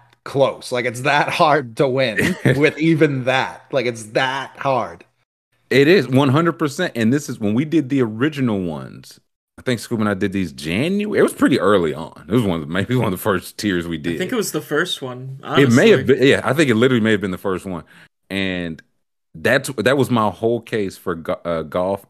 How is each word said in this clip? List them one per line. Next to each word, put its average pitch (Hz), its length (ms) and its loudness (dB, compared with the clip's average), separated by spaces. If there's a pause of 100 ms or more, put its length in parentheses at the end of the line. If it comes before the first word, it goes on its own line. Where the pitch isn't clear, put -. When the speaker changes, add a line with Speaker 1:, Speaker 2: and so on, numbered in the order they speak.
(240)
Speaker 1:
close. - 480 0
Like, 123 140 -4
it's 120 160 -6
that 139 260 2
hard 143 500 2
to 143 120 2
win 131 520 0
Speaker 2:
<laughs> - 40 -2
Speaker 1:
with 139 320 2
even 147 480 2
that. 127 480 -2
Like, 123 140 0
it's 113 160 -6 (100)
that 131 440 -4
hard. 110 460 -2 (640)
Speaker 2:
It 139 200 6
is 165 180 4
one 135 220 4
hundred 165 240 2
percent. 165 420 -4
And 113 160 2
this 147 160 -2
is 123 140 -10
when 104 140 -2
we 143 100 0
did 151 240 -2
the 139 120 0
original 117 600 -2
ones. 69 580 -10 (380)
I - 40 -20
think 123 180 -4
Scoop 113 220 -4
and 104 80 2
I 104 40 2
did 95 200 -2
these 92 180 -2
January. 123 680 -4
It 135 60 6
was 330 100 0
pretty 151 280 2
early 87 320 2
on. 76 340 -12
It 92 60 -4
was 123 100 2
one 95 180 0
of 73 60 -10
the, 76 60 -8
maybe 98 220 -2
one 120 100 0
of 104 60 -2
the 92 60 -4
first 95 400 -4
tiers 87 300 -2
we 82 100 -6
did. 80 180 -4
Speaker 3:
I - 20 -8
think 185 160 -4
it - 20 -2
was 214 160 -4
the 156 100 -4
first 156 400 -4
one, 131 380 -12 (180)
Speaker 2:
It 139 140 6
may 156 200 6
have 165 100 6
Speaker 3:
honestly. - 20 -6
Speaker 2:
been. 127 240 4
Yeah, 107 160 4
I 113 100 0
think 147 160 2
it 113 60 4
literally 123 260 4
may 110 100 2
have 101 100 0
been 98 100 -4
the 92 60 -8
first 92 280 -6
one. 87 200 -10 (440)
And 92 520 -6 (520)
that's, 117 440 0
that 123 200 2
was 127 120 0
my 113 200 2
whole 113 300 -2
case 104 380 -6
for 92 180 -6
Go-, 82 300 -8
uh, 82 160 -4
Goff 90 480 -4